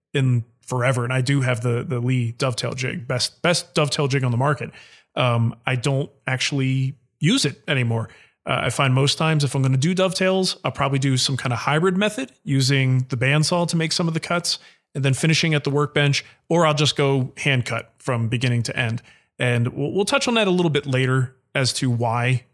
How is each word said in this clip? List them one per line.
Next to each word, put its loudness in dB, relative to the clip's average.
in 2
forever, 0
and -4
I 0
do 0
have 0
the, -2
the -4
Lee 0
dovetail -4
jig, -8
best, -4
best 0
dovetail 0
jig 0
on 0
the 0
market. -2
Um, 2
I 0
don't -2
actually -2
use 2
it -6
anymore. 0
Uh, -2
I -2
find 2
most 2
times 0
if -2
I'm 0
gonna 2
do 0
dovetails, 0
I'll -2
probably 0
do 2
some -2
kinda -4
hybrid 2
method -2
using 2
the -4
bandsaw 2
to -2
make 0
some -2
of -2
the -2
cuts -4
and -4
then 4
finishing 2
at 0
the -2
workbench, 2
or 4
I'll 4
just 0
go 0
hand 0
cut -8
from -2
beginning 0
to -6
end. -2
And 0
we'll, -4
we'll 0
touch -2
on 2
that 2
a 2
little 2
bit 0
later 0
as 0
to -2
why -2